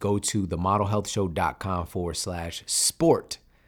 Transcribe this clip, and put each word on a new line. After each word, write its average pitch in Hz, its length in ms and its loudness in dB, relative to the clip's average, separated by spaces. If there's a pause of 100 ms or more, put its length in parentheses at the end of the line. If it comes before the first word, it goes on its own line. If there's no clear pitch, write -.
Go 101 180 2
to 98 280 0
the 85 120 -2
model 98 300 2
health 104 200 0
show 101 200 0
dot 85 320 0
com 90 260 -2
forward 85 300 -4
slash 85 500 -6
sport - 720 2 (300)